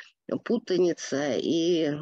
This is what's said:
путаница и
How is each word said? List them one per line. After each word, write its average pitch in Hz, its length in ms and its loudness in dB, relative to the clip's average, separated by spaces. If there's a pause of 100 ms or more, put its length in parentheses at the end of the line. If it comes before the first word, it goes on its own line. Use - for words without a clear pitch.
(440)
путаница 170 920 0
и 165 540 2 (120)